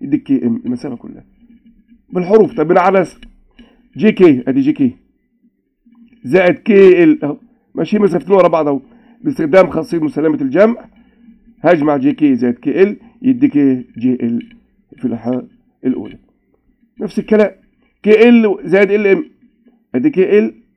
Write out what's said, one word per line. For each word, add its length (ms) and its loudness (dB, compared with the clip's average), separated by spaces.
يديك 220 -6
كي 240 -4
ام 180 -4
المسافة 300 -10
كلها 300 -20
بالحروف. 400 0
طب 180 -2
من 60 2
على 200 2
الرسم 220 -4
جي 140 2
كي، 360 2
أدي 140 -2
جي 120 -2
كي 220 -2
زائد 320 2
كي 480 4
ال 200 2
أهو، 140 -6
ماشيين 260 -2
مسافتين 340 0
ورا 120 4
بعض 200 -2
أهو، 140 -4
باستخدام 480 0
خاصية 300 -6
مسلمة 420 -4
الجمع 440 0
هجمع 360 0
جي 160 0
كي 220 0
زائد 200 -2
كي 280 -2
ال 140 0
يديك 360 0
إيه؟ 280 0
جي 160 -2
ال 440 -8
في 80 -8
الحالة 420 -8
الأولى. 320 -8
نفس 180 -8
الكلام 320 0
كي 260 4
ال 340 2
زائد 280 0
ال 160 0
ام، 180 0
أدي 140 0
كي 300 0
ال 140 -2